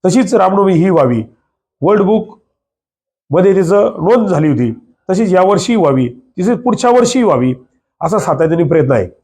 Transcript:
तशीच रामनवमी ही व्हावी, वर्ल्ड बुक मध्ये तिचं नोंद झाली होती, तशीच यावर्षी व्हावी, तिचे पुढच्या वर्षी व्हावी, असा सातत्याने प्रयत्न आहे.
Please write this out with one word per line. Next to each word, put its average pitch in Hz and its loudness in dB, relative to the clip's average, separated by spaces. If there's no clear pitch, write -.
तशीच 196 0
रामनवमी 196 2
ही 175 0
व्हावी, 123 0
वर्ल्ड 196 2
बुक 208 -4
मध्ये 185 2
तिचं 190 0
नोंद 214 0
झाली 156 0
होती, 123 -2
तशीच 190 0
यावर्षी 196 2
व्हावी, 135 0
तिचे 180 -6
पुढच्या 240 -2
वर्षी 247 2
व्हावी, 127 0
असा 165 -2
सातत्याने 165 0
प्रयत्न 143 0
आहे. 98 0